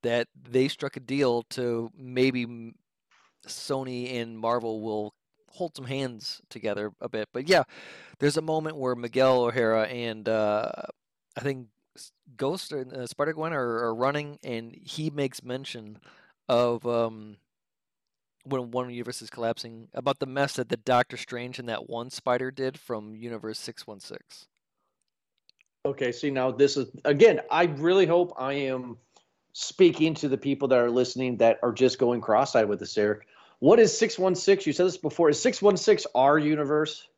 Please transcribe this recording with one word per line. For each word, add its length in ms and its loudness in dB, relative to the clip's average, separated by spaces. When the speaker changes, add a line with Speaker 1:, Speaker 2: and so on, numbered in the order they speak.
Speaker 1:
that 320 0
they 320 0
struck 300 -8
a 40 -10
deal 440 0
to 520 -4
maybe 460 0
m-, 320 -12
Sony 720 -8
and 160 -10
Marvel 440 -2
will 340 -6
hold 260 -10
some 80 -14
hands 560 -8
together 400 -6
a 80 -10
bit. 240 -6
But 160 -8
yeah, 140 6
there's 180 2
a 60 0
moment 360 -4
where 180 -2
Miguel 480 4
O'Hara 400 2
and, 440 -6
uh, 420 0
I 40 -8
think 280 -6
S-, 140 -20
Ghost 360 -4
and, 200 -8
uh, 140 -8
Spider-Gwen 460 -4
are, 320 -2
are 100 -2
running, 480 -4
and 320 -10
he 360 -8
makes 340 -6
mention 540 -12
of, 360 2
um, 520 -4
when 280 -6
one 180 -4
universe 320 -10
is 80 -16
collapsing, 640 -6
about 240 -2
the 80 -4
mess 280 -2
that 140 -4
the 80 -2
Doctor 400 0
Strange 440 -10
and 80 -12
that 200 -6
one 220 -8
spider 400 -2
did 260 -6
from 380 -10
Universe 460 -10
six 260 -16
one 140 -16
six. 480 -20
Speaker 2:
Okay, 280 -2
see, 180 -4
now 220 0
this 240 4
is, 120 -4
again, 360 6
I 140 2
really 420 2
hope 320 2
I 140 -4
am 440 -4
speaking 640 4
to 140 -4
the 100 0
people 300 -2
that 100 6
are 120 4
listening 480 0
that 240 6
are 100 0
just 260 2
going 220 2
cross-eyed 480 4
with 100 -2
this, 180 -8
Eric. 300 0
What 220 8
is 160 6
six 200 0
one 200 2
six? 280 2
You 80 -2
said 140 2
this 100 -2
before. 320 2
Is 140 2
six 180 0
one 160 6
six 380 2
our 240 6
universe? 800 0